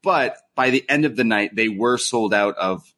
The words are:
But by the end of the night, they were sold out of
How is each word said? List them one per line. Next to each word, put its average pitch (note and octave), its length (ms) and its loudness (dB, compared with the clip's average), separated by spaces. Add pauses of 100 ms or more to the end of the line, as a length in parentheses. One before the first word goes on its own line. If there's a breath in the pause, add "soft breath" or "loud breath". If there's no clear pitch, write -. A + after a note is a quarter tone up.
But D#3 340 0 (200)
by C3 160 2
the B2+ 180 0
end D3 160 2
of B2+ 100 -4
the B2 80 0
night, G#2 320 0
they A2+ 140 0
were A#2+ 300 0
sold A2 340 -2
out G2+ 240 2
of F#2 400 -4